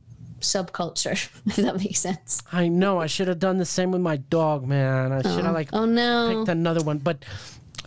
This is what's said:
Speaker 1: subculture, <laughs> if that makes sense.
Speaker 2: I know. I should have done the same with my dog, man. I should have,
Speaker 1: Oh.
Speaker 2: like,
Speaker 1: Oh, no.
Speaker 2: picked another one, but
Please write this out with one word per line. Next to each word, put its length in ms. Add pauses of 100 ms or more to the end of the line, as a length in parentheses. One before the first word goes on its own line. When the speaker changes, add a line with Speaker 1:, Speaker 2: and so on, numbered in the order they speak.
(400)
Speaker 1:
subculture, 760
<laughs> 320
if 120
that 200
makes 220
sense. 420 (100)
Speaker 2:
I 180
know. 300
I 80
should 200
have 120
done 180
the 80
same 260
with 100
my 160
dog, 480
man. 460
I 100
should 220
have, 80
Speaker 1:
Oh. 20
Speaker 2:
like, 200
Speaker 1:
Oh, 120
no. 520
Speaker 2:
picked 120
another 340
one, 160
but 240 (640)